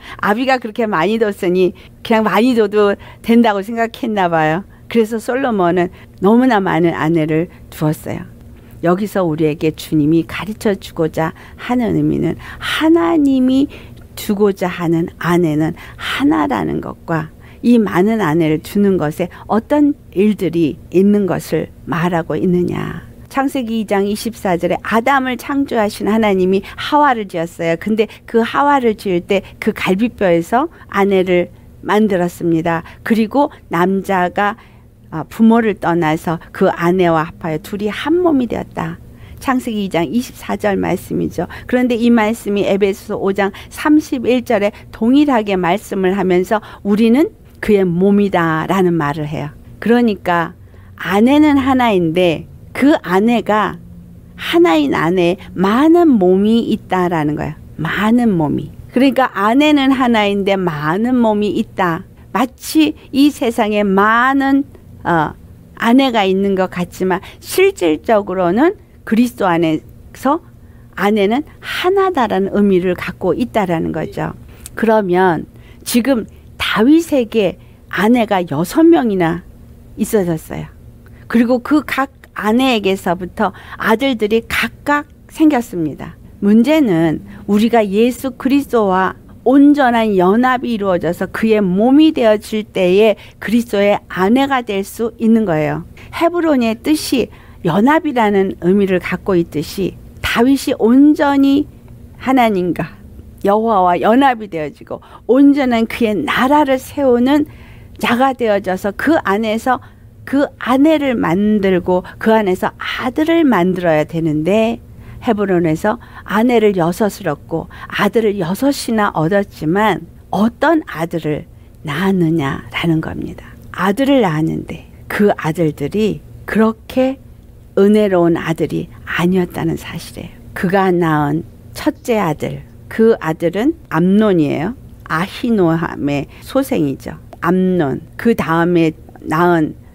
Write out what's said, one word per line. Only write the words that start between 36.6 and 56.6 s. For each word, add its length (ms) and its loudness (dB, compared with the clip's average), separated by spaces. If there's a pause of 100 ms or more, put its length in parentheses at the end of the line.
아내와 540 0
합하여 360 -8
둘이 300 -8
한 320 -2
몸이 260 0
되었다. 520 -8 (400)
창세기 460 -4
이 60 -6
장 160 -2
이십사 500 -6
절 200 -2
말씀이죠. 680 -4 (200)
그런데 280 0
이 160 2
말씀이 540 0
에베소서 520 -2
오 160 -2
장 200 -2 (160)
삼십일 760 0
절에 280 0 (200)
동일하게 640 2
말씀을 640 -2
하면서 420 0 (220)
"우리는 460 2 (320)
그의 240 2
몸이다"라는 1080 2
말을 340 -4
해요. 220 -8 (280)
그러니까 760 0 (420)
아내는 640 4
하나인데 880 0 (260)
그 300 4
아내가 760 0 (560)
하나인 600 2
안에 420 0 (180)
많은 540 4
몸이 520 4